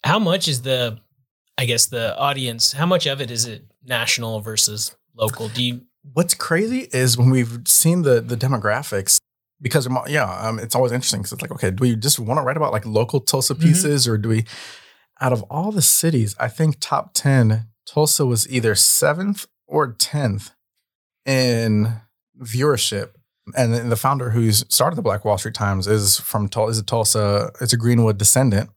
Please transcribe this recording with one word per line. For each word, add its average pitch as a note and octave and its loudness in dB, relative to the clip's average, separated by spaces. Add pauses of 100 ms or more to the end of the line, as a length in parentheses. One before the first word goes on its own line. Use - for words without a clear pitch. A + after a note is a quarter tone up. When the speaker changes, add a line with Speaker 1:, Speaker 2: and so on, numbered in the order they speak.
Speaker 1:
How G3 2
much F#3 0
is B2+ -4
the, B2 -2 (580)
I - -2
guess, A#2 2
the A2+ -4
audience, C3 -2
how D3 -2
much F3+ 0
of C#3 -4
it A#2+ -6
is A#2 -2
it A2 -14 (200)
national A2+ -4
versus G#2+ -4 (220)
local? A2 -4
Do B2 -4
you B2 -4 (320)
Speaker 2:
What's F3+ 0
crazy A3+ -2
is B2+ 2
when B2+ 6
we've A#2+ 0
seen E3+ 4
the, B2+ 4
the A#2 -6
demographics, A2 0 (420)
because, B2+ 0 (180)
yeah, C3+ -2 (140)
um, A2+ -4
it's - -6
always A#2+ 2
interesting A#2+ -4
'cause - -10
it's - -12
like, F3 -10
okay, F#2+ -2
do G2 -6
we B2 4
just B2+ 0
wanna B2+ -2
write C3+ -2
about, D3+ -2
like, G#2+ -4
local A2+ 0
Tulsa C3 -2
Speaker 1:
Mm-hmm. D#3+ -4
Speaker 2:
pieces D3+ 4
or A2+ 0
do G#2 -2
we, A2 2 (760)
out B2+ 2
of A2 -2
all F3+ -4
the G3 0
cities, C3 2
I A#2 -2
think D#3 0
top - -4
ten, A2+ 4 (200)
Tulsa D3 0
was A#2 0
either A#2 0
seventh F3+ 2 (200)
or D3 0
tenth A2+ -4 (760)
in A#2 2 (400)
viewership. A#2+ -2 (440)
And A#2+ 2
then A#2+ -2
the A#2 2
founder C3+ 0
who's A2+ 2
started D#3 2
the F#3+ -6
Black G2+ -2
Wall G#2 2
Street G#2+ -8
Times G2 -2
is G#2 2
from G#2 -4
Tul-, A2 0
is A2 -2
a G#2 -4
Tulsa, G#2 0 (120)
it's A#2 0
a A#2+ 2
Greenwood A2+ 2
descendant A2 2